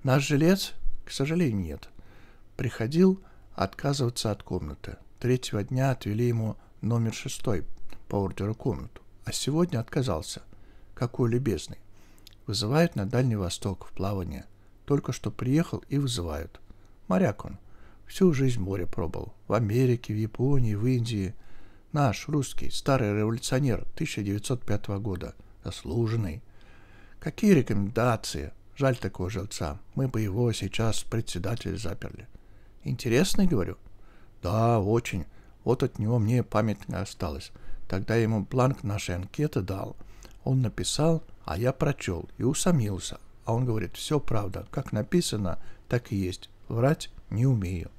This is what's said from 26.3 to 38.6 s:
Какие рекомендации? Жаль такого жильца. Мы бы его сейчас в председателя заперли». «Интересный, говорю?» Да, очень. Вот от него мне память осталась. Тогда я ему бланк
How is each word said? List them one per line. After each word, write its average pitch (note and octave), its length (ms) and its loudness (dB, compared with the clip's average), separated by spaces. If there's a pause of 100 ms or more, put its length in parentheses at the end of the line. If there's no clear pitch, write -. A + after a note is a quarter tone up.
Какие G3+ 340 4
рекомендации? A2 1000 2 (220)
Жаль C3+ 220 2
такого F#2+ 340 -4
жильца. F#2 480 -6 (160)
Мы C3+ 120 0
бы A2 140 -2
его A2 300 2
сейчас G#2+ 480 0
в - 100 -4
председателя G2 680 -4
заперли». - 520 -6 (580)
«Интересный, C3+ 640 4
говорю?» F2 300 2 (640)
Да, A2 400 4
очень. G2+ 440 2 (380)
Вот B2 200 2
от - 160 -2
него A2+ 200 2
мне A2+ 240 4
память G#2+ 360 0 (100)
осталась. - 640 -6 (340)
Тогда A2+ 300 0
я A#2 60 6
ему G#2+ 220 2
бланк C3 380 2